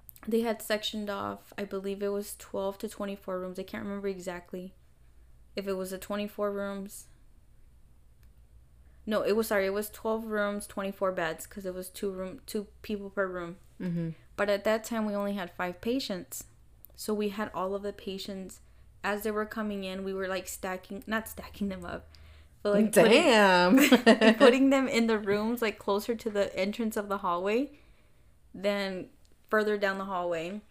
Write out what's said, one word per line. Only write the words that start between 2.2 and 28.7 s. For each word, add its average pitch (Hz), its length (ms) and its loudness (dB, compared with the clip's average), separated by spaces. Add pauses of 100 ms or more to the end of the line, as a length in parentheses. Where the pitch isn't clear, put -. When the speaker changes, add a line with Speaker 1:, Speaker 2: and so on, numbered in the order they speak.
Speaker 1:
twelve 196 420 -6
to 220 100 -8
twenty-four 196 500 -8
rooms. 185 220 -8
I - 20 -8
can't 214 220 -10
remember 202 240 -6
exactly 185 680 -8 (800)
if 196 140 -6
it 196 60 -2
was 185 160 -4
the 185 80 -6
twenty-four 208 520 -4
rooms. 196 560 -8 (2000)
No, 214 160 0
it 185 140 2
was, 226 120 2
sorry, 196 180 2
it 190 60 0
was 208 180 -4
twelve 226 360 -4
rooms, 208 400 -4
twenty-four 196 460 -4
beds, 165 340 -4
'cause 196 180 -14
it 185 100 -6
was 185 140 -10
two 202 220 -6
room, 185 360 -8
two 208 200 -4 (160)
people 202 280 -6
per 196 160 0
room. 180 300 -8 (240)
Speaker 2:
Mm-hmm. 170 300 -2 (260)
Speaker 1:
But 202 140 0
at 202 140 0
that 220 200 0
time, 220 220 -4
we 208 80 -4
only 202 200 -2
had 180 180 -6
five 180 280 -6
patients. 226 640 -4 (520)
So - 180 -4
we 208 140 -2
had 208 260 -6
all 190 200 -2
of 196 80 -6
the 202 100 -6
patients, 190 680 -10 (440)
as 202 180 -2
they 220 80 -2
were 214 160 -2
coming 208 380 -6
in, 190 180 -8
we 190 100 -6
were, 190 140 -4
like, 185 220 -6
stacking, 185 580 -8
not 220 220 -4
stacking - 400 -8
them 185 160 -8
up, - 240 -10 (540)
but, 202 100 2
like, 208 200 4
putting 208 200 10
Speaker 2:
Damn. 214 640 8
<laughs> 247 580 8
Speaker 1:
<laughs> - 40 0
putting 269 320 8
them 269 180 4
in 233 180 2
the 220 120 2
rooms, 214 440 0
like, 208 160 0
closer 208 380 -2
to 226 140 -6
the 202 280 0
entrance 214 380 -2
of 202 120 -2
the 196 100 -2
hallway 196 520 0 (840)
than 196 520 -2 (440)